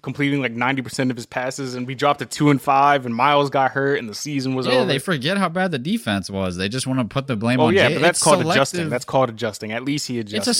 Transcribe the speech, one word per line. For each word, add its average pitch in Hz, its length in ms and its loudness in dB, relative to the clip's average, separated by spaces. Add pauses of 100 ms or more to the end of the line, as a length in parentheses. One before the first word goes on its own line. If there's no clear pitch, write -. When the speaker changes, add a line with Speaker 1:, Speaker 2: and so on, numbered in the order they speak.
Speaker 1:
completing, 143 400 -2
like, 120 120 -2
ninety 127 280 0
percent 127 300 -2
of 117 80 -4
his 113 80 -10
passes, 131 480 -6
and 127 120 -8
we 131 80 -8
dropped 139 260 2
to 127 40 -8
two 147 240 0
and 139 140 4
five, 143 420 4
and 117 100 -4
Miles 143 360 4
got 135 220 2
hurt, 139 260 0
and 117 100 -8
the 101 60 -12
season 135 400 -4
was 127 120 -2
Speaker 2:
Yeah, 127 100 0
Speaker 1:
over. 127 100 4
Speaker 2:
they 139 120 0
forget 160 380 -2
how 185 140 0
bad 185 200 -2
the 143 80 -2
defense 120 520 -4
was. 95 260 -4
They 95 140 -2
just 127 160 -4
wanna 131 180 0
put 135 220 -4
the 127 100 -2
blame 120 240 0
Speaker 1:
Oh, 156 60 6
Speaker 2:
on 170 80 4
Speaker 1:
yeah, 175 140 6
Speaker 2:
Jay. 151 80 0
Speaker 1:
but - 40 -2
that's 170 200 4
Speaker 2:
It's - 40 0
Speaker 1:
called 147 140 6
Speaker 2:
selective. 127 180 0
Speaker 1:
adjusting. 160 320 0
That's 123 160 -2
called 131 240 2
adjusting. 110 440 -6
At 123 120 -6
least 143 240 -4
he 120 100 -4
adjusted. 110 200 -6
Speaker 2:
It's 202 100 -2
a 233 120 2